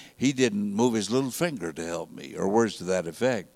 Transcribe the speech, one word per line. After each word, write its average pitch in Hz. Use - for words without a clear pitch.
"he 131
didn't 104
move 117
his 104
little 131
finger 113
to 85
help 85
me," -
or 87
words 107
to 90
that 90
effect. 107